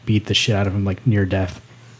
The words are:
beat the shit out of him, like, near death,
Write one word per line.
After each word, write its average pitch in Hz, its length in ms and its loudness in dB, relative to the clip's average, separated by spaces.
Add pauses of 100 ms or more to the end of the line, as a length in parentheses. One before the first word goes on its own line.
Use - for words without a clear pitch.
beat 107 200 0
the - 80 -2
shit - 200 0
out 98 120 0
of 95 80 -2
him, 101 120 0
like, 92 200 -4
near 101 200 4
death, 95 340 -2 (400)